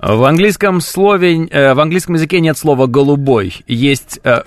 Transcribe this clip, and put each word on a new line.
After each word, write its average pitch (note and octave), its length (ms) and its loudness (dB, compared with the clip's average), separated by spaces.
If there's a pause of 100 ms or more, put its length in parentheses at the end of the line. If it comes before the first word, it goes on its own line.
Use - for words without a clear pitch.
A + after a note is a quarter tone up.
В A2 220 0
английском F3+ 580 0
слове, F3+ 640 0
э, C#3 300 2
в C3+ 40 0
английском E3 360 -2
языке D#3+ 240 0
нет D#3+ 180 0
слова C3+ 300 0
«голубой», C3+ 800 0
есть, C3 560 -2
э, B2 240 2